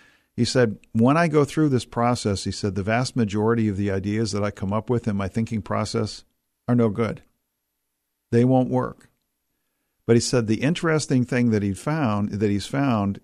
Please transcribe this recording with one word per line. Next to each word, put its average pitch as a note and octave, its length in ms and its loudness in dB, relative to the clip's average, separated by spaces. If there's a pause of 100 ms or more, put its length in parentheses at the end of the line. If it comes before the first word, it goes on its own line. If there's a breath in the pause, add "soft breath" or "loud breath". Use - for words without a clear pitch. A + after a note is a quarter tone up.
(340 soft breath)
He A#2+ 100 0
said, A2+ 340 2 (140)
"When B2 240 4
I E3+ 120 2
go D3 160 4
through D#3 240 2
this B2+ 160 0
process," A#2 580 -2
he G2+ 80 -4
said, G2 240 -4
"the G2 80 -4
vast A2 320 -2
majority A2 540 0
of F#2+ 80 -2
the G2+ 160 -2
ideas G#2 400 -2
that G2+ 100 -2
I G#2 80 -2
come G2 220 -6
up G#2+ 180 -2
with A#2+ 160 0
in A2 80 -2
my G2 140 -2
thinking A2+ 340 -4
process G#2+ 640 -4 (420)
are B2 80 2
no A#2 140 4
good. G#2+ 340 -4 (1080)
They A#2 120 4
won't B2+ 260 2
work." B2 400 -6 (960)
But A#2+ 100 6
he A#2 40 4
said A#2 280 0
the G#2+ 140 0
interesting D3 640 0
thing A#2+ 260 0
that G#2+ 120 2
he G2+ 100 0
found, G#2+ 580 -2
that G#2 200 0
he's G2+ 160 -2
found A2+ 560 -2